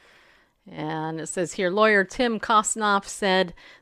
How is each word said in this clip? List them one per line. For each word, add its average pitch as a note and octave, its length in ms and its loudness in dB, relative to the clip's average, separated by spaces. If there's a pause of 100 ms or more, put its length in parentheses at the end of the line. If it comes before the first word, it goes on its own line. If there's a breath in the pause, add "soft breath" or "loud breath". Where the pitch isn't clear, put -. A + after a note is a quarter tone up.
(680 soft breath)
And D#3+ 500 -8
it D#3 80 -10
says - 260 -6
here, F#3 160 -2
lawyer G#3 360 4
Tim A#3 340 -2
Kosnoff G#3 640 2
said, F#3 480 0 (280 loud breath)